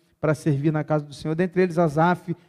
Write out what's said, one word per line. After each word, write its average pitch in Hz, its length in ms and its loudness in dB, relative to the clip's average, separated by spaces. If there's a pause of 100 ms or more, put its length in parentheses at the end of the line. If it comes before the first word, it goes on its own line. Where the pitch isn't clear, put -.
(200)
para 151 160 0
servir 147 380 0
na 151 100 -2
casa 147 220 -2
do 147 80 -18
Senhor. 156 200 -6
Dentre 175 280 0
eles, 175 160 0
Asaf, 170 580 2 (140)